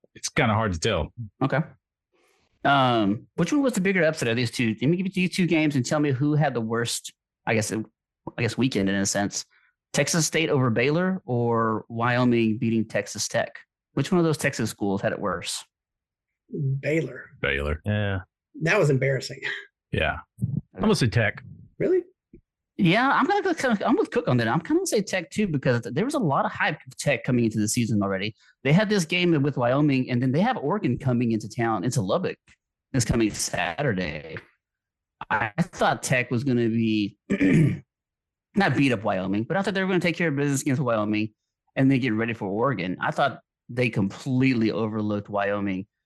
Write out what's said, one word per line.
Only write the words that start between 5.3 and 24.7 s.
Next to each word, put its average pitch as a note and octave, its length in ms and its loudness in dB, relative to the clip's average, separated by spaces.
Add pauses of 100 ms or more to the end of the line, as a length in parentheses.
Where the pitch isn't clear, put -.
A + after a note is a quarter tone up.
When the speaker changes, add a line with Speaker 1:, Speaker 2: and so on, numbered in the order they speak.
Speaker 2:
two F3+ 100 2
games D#3 300 2
and B2 80 2
tell D#3 160 0
me D3 120 2
who D3 220 0
had D3 200 2
the A#2+ 60 -2
worst, A2+ 520 -4 (340)
I A#2 80 0
guess, G#2+ 180 0
I - 720 -10
guess A2+ 160 -2
weekend A2 320 2
in G2 60 0
a G2 100 0
sense. G2+ 400 -2 (480)
Texas D3+ 320 2
State D#3+ 240 -2
over C3 200 2
Baylor D#3 540 0
or A#2 640 0
Wyoming A#2 720 2
beating A2+ 280 0
Texas - 420 -4
Tech? - 260 -4 (400)
Which C#3 180 -2
one F3+ 60 4
of E3+ 80 4
those D3+ 100 2
Texas B2 340 -2
schools G2 300 -2
had A2+ 120 0
it - 60 -6
worse? F2 460 -6 (1160)
Speaker 3:
Baylor. D3+ 500 -4 (100)
Speaker 1:
Baylor. C#2+ 460 -2
Speaker 4:
Yeah. G2+ 340 0 (420)
Speaker 3:
That F3 160 2
was D3+ 120 4
embarrassing. C3+ 540 -2
<laughs> - 480 -12
Speaker 1:
Yeah. D#2 260 -2 (560)
Speaker 4:
I'm F#3+ 80 -8
gonna G#3 120 2
say C#3 140 2
Tech. G#2 340 0 (360)
Speaker 3:
Really? F4 240 2 (760)
Speaker 2:
Yeah, A3 340 4
I'm A#3 160 2
gonna G4+ 160 2 (120)
go, B3 200 0 (120)
I'm B3+ 100 4
with - 140 0
Cook - 180 -2
on B2 80 2
that. A#2 120 2
I'm C#3+ 120 2
kinda D4+ 200 -2